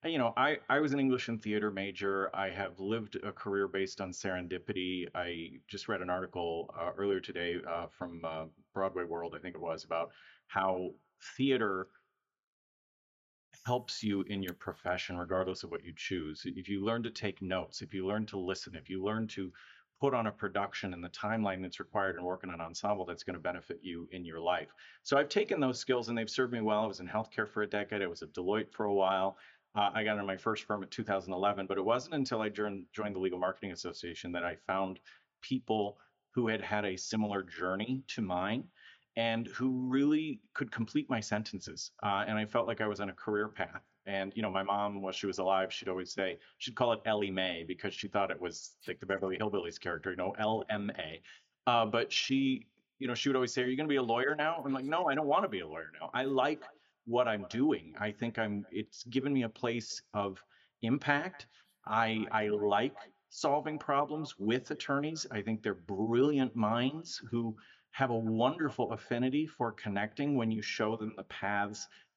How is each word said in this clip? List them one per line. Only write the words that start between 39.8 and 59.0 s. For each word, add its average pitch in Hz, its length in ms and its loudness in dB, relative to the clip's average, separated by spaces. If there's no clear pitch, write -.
really 147 500 4
could - 180 -4
complete 127 380 0
my 113 100 2
sentences. - 720 -4
Uh, 101 240 2
and 107 120 0
I 107 80 0
felt 117 200 2
like 113 140 -2
I 110 60 2
was 101 140 0
on 101 100 -2
a - 40 -8
career 107 340 0
path. - 340 -6
And, 98 280 -2
you 110 80 -2
know, 104 80 0
my 98 120 2
mom, 101 400 0
while 95 100 -2
she - 140 -4
was 92 120 0
alive, 95 340 4
she'd - 160 -6
always 92 240 -4
say, 92 260 -2
she'd 120 160 -8
call 120 180 4
it 110 120 0
Ellie 104 260 2
Mae 92 380 0
because 92 260 -6
she - 140 -8
thought 98 220 2
it 82 100 -6
was 87 340 -6
like 92 100 -6
the 95 80 -10
Beverly 95 300 0
Hillbillies 95 420 -2
character, 87 320 -4
you 87 60 -4
know, 95 220 -2
L 107 300 0
M 104 300 -2
A. 82 220 -8
Uh, 117 200 6
but 117 260 2
she, 135 540 2
you 135 80 -4
know, 123 80 0
she 127 140 0
would 135 80 6
always 123 160 2
say, 127 100 2
"Are 123 40 2
you 131 100 2
gonna 151 120 0
be 143 80 4
a 131 60 4
lawyer 123 320 4
now?" 156 300 2
I'm 139 80 0
like, 131 120 0
"No, 165 220 2
I 139 80 6
don't 156 120 2
wanna 175 220 4
be 98 120 -4
a 80 80 -6
lawyer 78 320 -8
now. 82 140 -6
I 131 100 2
like 139 380 4
what 120 240 4
I'm 101 220 0
doing. 113 500 2
I 107 100 0
think 117 280 -2
I'm, 104 340 0
it's 107 320 -6